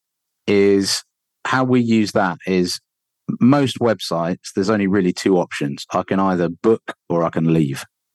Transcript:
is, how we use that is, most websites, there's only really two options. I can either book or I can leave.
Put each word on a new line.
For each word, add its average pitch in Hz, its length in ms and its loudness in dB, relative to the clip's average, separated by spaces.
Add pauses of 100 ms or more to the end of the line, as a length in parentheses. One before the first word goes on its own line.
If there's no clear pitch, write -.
(480)
is, 101 560 2 (420)
how 131 180 -2
we 127 180 2
use 113 320 0
that 92 240 0 (100)
is, 92 320 0 (600)
most 135 400 2
websites, 92 760 -4
there's 98 140 0
only 104 180 0
really 92 260 2
two - 240 2
options. - 560 -6
I 92 100 -2
can 95 160 -2
either 92 300 0
book 110 440 -2 (140)
or 85 160 0
I 82 60 -2
can 80 240 0
leave. 73 320 -2 (300)